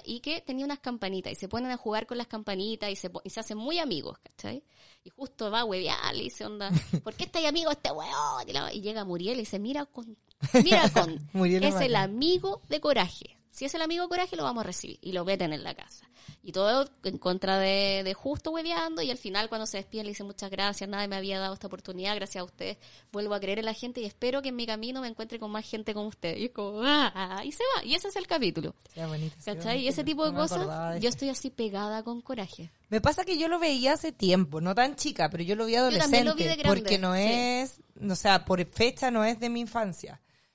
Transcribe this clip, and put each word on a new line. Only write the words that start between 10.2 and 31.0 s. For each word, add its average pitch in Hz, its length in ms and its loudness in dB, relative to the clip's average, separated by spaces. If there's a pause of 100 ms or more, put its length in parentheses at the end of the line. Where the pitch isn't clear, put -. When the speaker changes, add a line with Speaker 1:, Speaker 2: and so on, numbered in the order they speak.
Speaker 1:
mira 311 280 10
con, 165 260 4 (120)
Speaker 2:
<laughs> - 40 -20
Muriel 185 300 6
es 294 120 6
Speaker 1:
es 277 60 4
el 247 120 4
Speaker 2:
bacán. 196 180 4
Speaker 1:
amigo 349 580 2
de 294 100 0
Coraje". 254 580 2 (120)
Si - 160 -8
es 277 100 -2
el 330 80 0
amigo 339 200 0
de 349 60 -4
Coraje, 359 260 -2
lo 320 80 -4
vamos 247 200 -2
a 196 40 -4
recibir. - 320 -6
Y - 120 -8
lo 180 140 -2
meten 185 280 0
en 147 100 -6
la - 120 -8
casa. - 340 -20 (320)
Y 202 120 -14
todo 233 360 4 (140)
en 180 160 -4
contra 190 400 0
de, 196 440 4
de 190 120 -2
Justo 294 340 -4
hueveando. 330 540 -2
Y 269 80 -2
al 247 80 -4
final, 208 280 -2
cuando 220 200 -4
se 214 100 -6
despiden, 208 300 -8
le - 60 -8
dice, 208 100 -10
"Muchas 196 260 -10
gracias, 196 400 -2
nadie 202 180 -4
me 196 100 -4
había 190 220 -4
dado 190 140 -4
esta 196 140 -12
oportunidad. 185 480 -6
Gracias 196 260 -6
a 180 40 -6
ustedes 190 320 -10 (340)
vuelvo 208 240 -2
a 202 40 -2
creer 196 200 -2
en 220 60 -4
la 220 100 -4
gente 247 260 -8
y 220 40 -6
espero 247 360 -2
que 269 80 -4
en 254 60 -6
mi 240 100 -4
camino 233 360 -6
me 254 60 -6
encuentre 226 300 -10
con 214 140 -8
más 214 180 -6
gente 220 240 -6
como 208 140 -4
ustedes". 220 320 -6
Y 220 60 -2
es 247 60 -4
como, 208 320 -6
"Ah", 208 640 2
y 285 60 -8
se 440 120 -4 (140)
va. - 80 -2
Y - 80 0
ese 370 140 -2
es 392 80 -6
el 359 100 -4
capítulo. 202 480 0 (220)
Speaker 2:
Qué 165 100 -6
bonito, 156 320 -4
sí, - 80 -14
Speaker 1:
¿Cachai? 208 300 -4
Y 269 60 -2
Speaker 2:
bonito. 254 100 0
Speaker 1:
ese 285 120 -2
tipo 302 220 0
de 311 60 2
Speaker 2:
No 269 60 -2
me 294 40 2
Speaker 1:
cosas, 180 200 2
Speaker 2:
acordaba 165 340 -4
de - 40 -4
Speaker 1:
yo 226 100 2